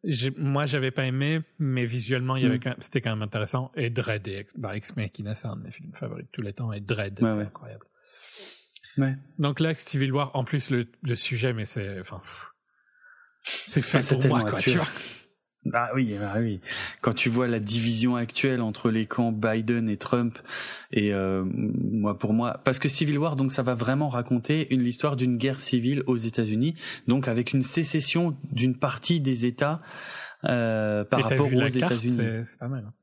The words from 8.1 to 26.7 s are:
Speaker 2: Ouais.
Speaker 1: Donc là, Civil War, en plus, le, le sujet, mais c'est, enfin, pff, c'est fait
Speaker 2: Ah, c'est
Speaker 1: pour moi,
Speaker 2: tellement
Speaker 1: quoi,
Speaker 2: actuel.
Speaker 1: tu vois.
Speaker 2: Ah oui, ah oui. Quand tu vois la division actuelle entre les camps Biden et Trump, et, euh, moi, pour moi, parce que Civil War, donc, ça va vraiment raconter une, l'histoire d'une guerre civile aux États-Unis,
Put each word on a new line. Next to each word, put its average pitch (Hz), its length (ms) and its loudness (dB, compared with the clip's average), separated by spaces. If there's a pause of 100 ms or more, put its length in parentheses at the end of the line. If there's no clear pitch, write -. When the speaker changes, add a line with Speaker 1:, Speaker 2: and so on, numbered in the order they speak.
Speaker 2:
Ouais. 135 180 2 (240)
Speaker 1:
Donc 143 200 0
là, 160 160 2
Civil 135 380 -2
War, 143 220 0
en 131 80 2
plus, 139 280 -2
le, 123 160 0 (160)
le 123 120 0
sujet, 123 380 0
mais 110 120 -4
c'est, 98 340 -6
enfin, 92 200 -10
pff, - 280 -18 (1160)
c'est - 160 2
fait - 180 0
Speaker 2:
Ah, - 20 4
c'est 131 140 2
Speaker 1:
pour 131 120 2
moi, 123 120 4
Speaker 2:
tellement 107 120 2
Speaker 1:
quoi, 92 80 -2
Speaker 2:
actuel. 127 140 4
Speaker 1:
tu 170 60 4
vois. - 80 0 (840)
Speaker 2:
Ah 117 220 0
oui, 117 260 2
ah 101 180 -4
oui. 107 220 -2 (400)
Quand 113 120 2
tu - 140 0
vois 120 200 4
la 117 120 2
division 117 560 2
actuelle 120 460 0
entre 113 300 0
les 110 160 2
camps 117 240 2
Biden 110 580 2
et 101 80 0
Trump, 120 400 0 (540)
et, 104 200 4
euh, 95 320 2
moi, 104 760 0
pour 104 140 2
moi, 117 300 0
parce 131 140 4
que 156 100 0
Civil 147 300 0
War, 151 180 0
donc, 135 160 2
ça 135 120 0
va 127 100 2
vraiment 131 340 2
raconter 127 680 0
une, 127 100 4
l'histoire 135 340 0
d'une 123 200 2
guerre 135 220 0
civile 127 460 0
aux 123 120 4
États-Unis, 113 580 0 (320)